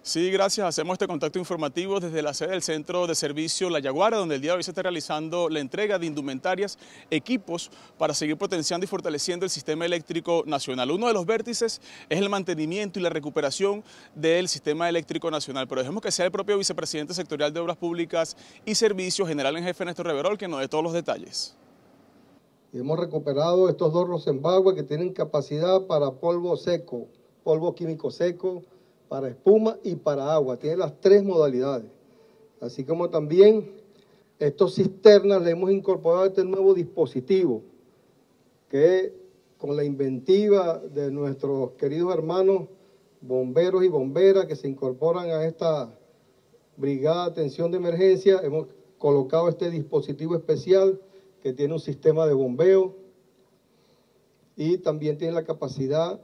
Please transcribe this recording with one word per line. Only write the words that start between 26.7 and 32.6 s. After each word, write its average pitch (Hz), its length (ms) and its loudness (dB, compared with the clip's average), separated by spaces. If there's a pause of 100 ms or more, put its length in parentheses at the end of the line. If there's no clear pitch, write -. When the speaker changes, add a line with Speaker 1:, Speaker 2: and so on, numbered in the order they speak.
Speaker 2:
polvo 165 280 0
químico 160 380 -6
seco, 180 520 -4 (460)
para 139 180 -6
espuma 220 560 4
y 190 100 -4
para 143 400 -2
agua. 131 240 0
Tiene 156 200 -4
las 160 220 -4
tres 196 240 8
modalidades. 139 640 2 (760)
Así 123 240 -10